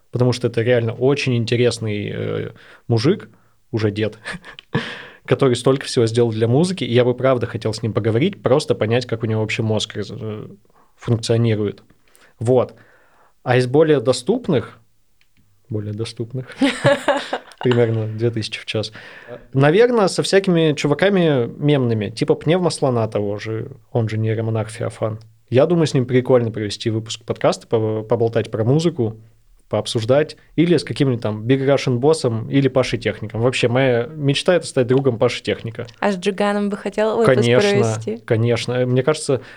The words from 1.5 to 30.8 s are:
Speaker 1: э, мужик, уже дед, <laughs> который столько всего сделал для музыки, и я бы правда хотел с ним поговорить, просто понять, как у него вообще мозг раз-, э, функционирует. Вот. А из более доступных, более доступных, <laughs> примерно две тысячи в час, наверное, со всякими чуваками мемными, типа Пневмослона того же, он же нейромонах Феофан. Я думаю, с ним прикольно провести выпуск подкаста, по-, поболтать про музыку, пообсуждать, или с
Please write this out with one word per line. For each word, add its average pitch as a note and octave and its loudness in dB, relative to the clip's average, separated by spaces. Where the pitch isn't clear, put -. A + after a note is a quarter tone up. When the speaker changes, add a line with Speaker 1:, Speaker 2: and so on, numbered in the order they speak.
Speaker 1:
э, G#2+ -6
мужик, A#2+ 0
уже G#2+ 0
дед, G#2 -4
<laughs> - -8
который B2 2
столько C3+ 0
всего A#2 2
сделал A#2 2
для A2 0
музыки, E3+ 0
и A#2 -4
я A#2+ 4
бы B2 2
правда B2 0
хотел A2 -6
с - -8
ним A2 -4
поговорить, A#2 0
просто B2 2
понять, A#2 0
как A2+ -6
у A#2+ -4
него A2 0
вообще A2 -4
мозг A2 -2
раз-, G2+ -8
э, G#2+ -12
функционирует. A2+ 0
Вот. A#2 2
А B2 0
из B2+ 2
более D3 4
доступных, C#3 -2
более G#2 -6
доступных, A2+ -10
<laughs> - -6
примерно A2+ 2
две A2 -2
тысячи A2 -8
в - -16
час, - -6
наверное, G3 4
со F3 -2
всякими E3+ 2
чуваками D3+ 2
мемными, A#2+ 0
типа D3 0
Пневмослона D3 0
того G#2 -4
же, A2 -8
он A#2 0
же G#2+ -4
нейромонах A2 -2
Феофан. A2+ -6
Я C3 6
думаю, E3+ 2
с - -4
ним B2+ 2
прикольно B2 2
провести A2 -6
выпуск A2 -6
подкаста, D#3+ -2
по-, A2 -2
поболтать A2+ 0
про G#2+ -2
музыку, C#3 0
пообсуждать, A#2+ 0
или E3+ 4
с - 0